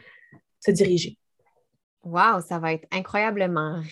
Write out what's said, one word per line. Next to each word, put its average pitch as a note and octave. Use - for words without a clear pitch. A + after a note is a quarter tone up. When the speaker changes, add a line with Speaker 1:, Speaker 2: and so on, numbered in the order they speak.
Speaker 1:
se -
diriger. F3+
Speaker 2:
Wow, F3+
ça F3
va D#3+
être D#3+
incroyablement F#3